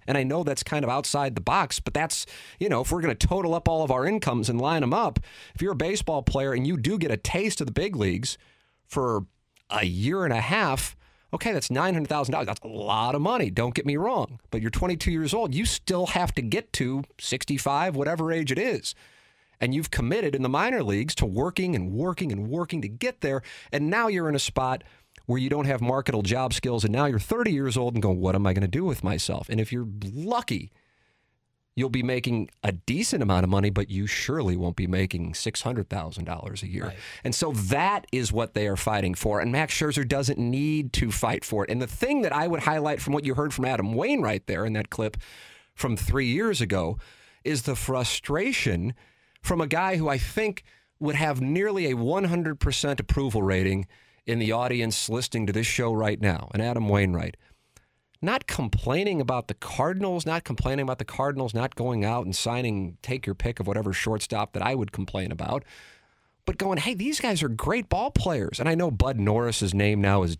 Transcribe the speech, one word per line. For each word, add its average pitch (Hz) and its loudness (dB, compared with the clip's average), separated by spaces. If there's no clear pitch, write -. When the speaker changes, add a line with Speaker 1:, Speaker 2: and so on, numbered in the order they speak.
Speaker 1:
and 135 2
I 139 2
know 147 0
that's 143 0
kind 151 -2
of 117 0
outside 139 0
the 104 -4
box, 147 0
but - -4
that's, 160 -2
you 202 0
know, 127 4
if 131 0
we're 175 0
gonna 160 2
total 180 4
up 165 -2
all 160 2
of 143 0
our 127 4
incomes 127 2
and 120 2
line 151 2
'em 123 2
up, 214 2
if - -4
you're 196 0
a 165 0
baseball 156 0
player 135 -2
and 127 0
you 170 0
do 147 -2
get 165 -2
a 110 0
taste - -4
of 147 -2
the 120 -6
big 185 -2
leagues 98 -2
for 117 0
a 107 0
year 110 0
and 147 0
a 113 2
half, 151 0
okay, 220 -2
that's 165 -2
nine 170 2
hundred 156 0
thousand 143 0
dollars. 147 0
That's 101 -6
a - -16
lot 107 0
of 147 2
money, 190 2
don't 117 0
get - -2
me 143 0
wrong. 170 -2
But 113 -2
you're 113 -2
twenty-two 175 0
years 160 0
old, 202 0
you 185 0
still 180 0
have 175 0
to 147 0
get 120 -2
to 135 -2
sixty-five, 143 0
whatever 160 0
age 160 0
it 131 0
is. 214 -2
And 123 2
you've 156 -2
committed 143 0
in 131 0
the 131 2
minor 196 2
leagues 107 0
to 135 2
working 165 0
and 92 -2
working 160 -2
and 101 -4
working 160 -4
to 107 -6
get 120 -6
there, 135 -2
and 147 2
now 226 2
you're 175 0
in 147 2
a 139 2
spot 131 0
where 123 2
you 131 2
don't 143 2
have 135 2
marketable 120 2
job 120 2
skills, 120 0
and 104 4
now 131 4
you're 127 2
thirty 226 2
years 135 2
old 120 2
and 110 2
going, 95 4
"What 92 4
am 98 2
I 95 4
gonna 98 4
do 135 0
with 160 -2
myself?" - -2
And 110 0
if 110 -2
you're 120 -4
lucky, 160 -4
you'll 127 0
be 123 0
making 120 0
a 104 2
decent 147 0
amount 92 6
of 92 2
money, 98 4
but 98 0
you 101 -4
surely 120 0
won't 87 -2
be 92 -2
making 90 0
six - -4
hundred 120 -2
thousand 85 -6
dollars 90 -8
a 95 -8
year. 90 -6
Speaker 2:
Right. 95 -8
Speaker 1:
And 123 -2
so 156 0
that 139 2
is 123 0
what 113 -2
they 104 2
are 98 0
fighting 95 0
for, 104 0
and 117 0
Max 151 0
Scherzer 143 0
doesn't 135 0
need 139 0
to 117 2
fight 104 0
for 104 -2
it. - -4
And 120 0
the 123 -2
thing 262 0
that 170 0
I 151 0
would 165 0
highlight 151 0
from 139 0
what 147 0
you 135 0
heard 143 0
from 127 -2
Adam 113 0
Wainwright 156 0
there 101 -2
in 113 0
that 107 -2
clip 107 -4
from 117 0
three 135 2
years 175 2
ago 90 0
is 143 0
the 135 -2
frustration 127 -2
from 170 0
a 156 2
guy 175 0
who 160 0
I 139 2
think 214 -2
would 147 0
have 147 0
nearly 175 2
a 131 2
one 139 2
hundred 165 0
percent 139 0
approval 113 -2
rating 95 2
in 117 -2
the 110 0
audience 120 0
listening 113 -2
to 104 0
this 110 0
show 117 0
right 107 0
now, 87 2
and 98 2
Adam 117 0
Wainwright. 90 2
Not 240 -2
complaining 156 0
about 123 -2
the - -6
Cardinals, 180 -2
not 165 -2
complaining 135 -2
about 131 -4
the - -6
Cardinals 135 -2
not 123 0
going 117 0
out 113 0
and 92 -4
signing, 110 -2
take 127 -4
your 95 -2
pick 117 -2
of 95 -2
whatever 101 0
shortstop 107 -2
that - -4
I 123 0
would 107 -2
complain 92 -4
about, 113 -4
but 175 -2
going, 190 0
"Hey, 247 -2
these 254 -2
guys 196 0
are 147 0
great 170 -2
ball 233 0
players." - 0
And 135 2
I 165 4
know 170 2
Bud 127 -2
Norris's 104 2
name 101 4
now 98 6
is 82 0